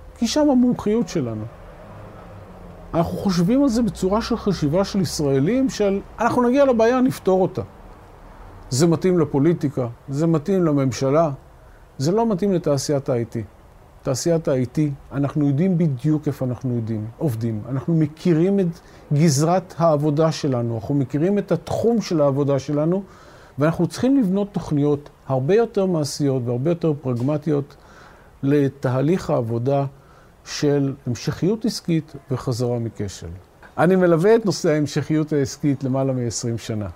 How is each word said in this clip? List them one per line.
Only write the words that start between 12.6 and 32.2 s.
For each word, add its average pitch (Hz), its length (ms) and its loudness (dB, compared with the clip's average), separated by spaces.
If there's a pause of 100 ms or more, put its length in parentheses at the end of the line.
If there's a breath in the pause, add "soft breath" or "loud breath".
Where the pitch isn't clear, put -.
ה-I 120 260 -2
T. 120 40 -4 (640)
תעשיית 165 460 -2
ה-I 131 160 2 (120)
T, 156 40 2 (320)
אנחנו 143 360 0
יודעים 165 300 2
בדיוק 151 480 0
איפה 135 180 -2
אנחנו 123 300 -4
יודעים, 110 320 -4 (120)
עובדים. 113 500 -2
אנחנו 135 260 -2
מכירים 165 680 2
את 185 60 2 (460 loud breath)
גזרת 160 680 2
העבודה 156 540 2
שלנו, 120 420 -2
אנחנו 117 200 -4
מכירים 151 440 0
את 190 140 -2
התחום 214 480 0
של 170 200 -2
העבודה 139 380 2
שלנו, 151 440 0 (560 loud breath)
ואנחנו 165 280 2
צריכים 254 300 0
לבנות 202 360 0
תוכניות 147 580 -2 (160)
הרבה 135 280 0
יותר 220 320 2
מעשיות 143 580 0
והרבה 123 260 -2
יותר 170 220 0 (100)
פרגמטיות 143 760 -2 (640 loud breath)
לתהליך 139 880 0
העבודה 127 540 0 (600 soft breath)
של 143 500 0 (120)
המשכיות 156 580 -2
עסקית 165 480 -2 (180)